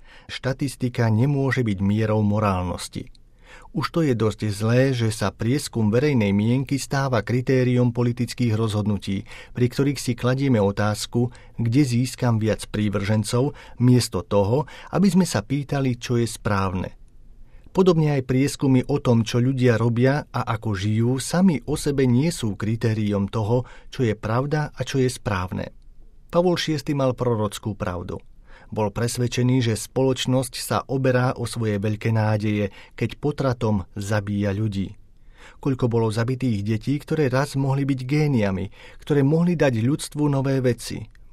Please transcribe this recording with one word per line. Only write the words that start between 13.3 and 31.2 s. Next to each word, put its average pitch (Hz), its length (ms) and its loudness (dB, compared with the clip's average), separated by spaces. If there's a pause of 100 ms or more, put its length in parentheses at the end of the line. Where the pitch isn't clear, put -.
miesto 123 400 4
toho, 104 480 2 (240)
aby 175 160 4
sme 175 160 4
sa 110 160 0
pýtali, 135 560 -2
čo 123 200 -2
je 117 120 0
správne. 95 640 -2 (760)
Podobne 160 480 4
aj 131 80 -4
prieskumy 131 600 2
o 143 160 0
tom, 117 240 4
čo 123 160 0
ľudia 123 360 2
robia 120 520 2
a 123 160 -4
ako 113 280 -4
žijú, 107 440 0
sami 170 480 2
o 139 120 -2
sebe 139 280 2
nie 127 240 4
sú 107 280 -4
kritériom 107 720 0
toho, 117 360 0 (240)
čo 127 160 0
je 107 120 2
pravda 143 560 -2
a - 120 -10
čo - 120 -2
je 127 120 2
správne. 95 640 -4 (560)
Pavol 175 280 2
Šiesty 151 360 -4
mal 131 200 0
prorockú 107 600 -2
pravdu. 90 440 -6 (520)
Bol 104 240 -2
presvedčený, 123 720 0
že 113 80 0
spoločnosť 131 800 -2
sa - 320 -2
oberá 131 480 0